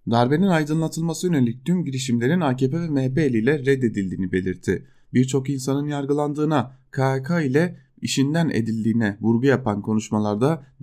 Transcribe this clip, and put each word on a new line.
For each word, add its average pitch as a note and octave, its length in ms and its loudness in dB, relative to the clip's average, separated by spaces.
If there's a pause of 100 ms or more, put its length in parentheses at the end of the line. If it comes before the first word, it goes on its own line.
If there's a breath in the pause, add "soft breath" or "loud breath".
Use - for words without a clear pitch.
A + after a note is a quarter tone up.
(120)
darbenin C3 360 4
aydınlatılması D#3+ 800 -2
yönelik B2+ 380 0
tüm E3+ 200 0
girişimlerin C3 560 0
A C3+ 140 0
K C3 140 0
P E3 120 -4
ve E3+ 80 -4
M C#3 140 0
H C3 100 -2
P D#3+ 80 0
eliyle C3 380 2
reddedildiğini G#2 720 0
belirtti. F#2 560 -2 (260 soft breath)
Birçok C3 360 0
insanın C#3 380 -2
yargılandığına, D3 880 -2 (140)
K C3+ 220 0
H C3+ 100 -4
K E3+ 180 -2
ile D3+ 360 0 (240 loud breath)
işinden D3 480 0
edildiğine A2 720 0
vurgu A#2 240 2
yapan A#2+ 360 2
konuşmalarda G#2+ 800 -2 (200 loud breath)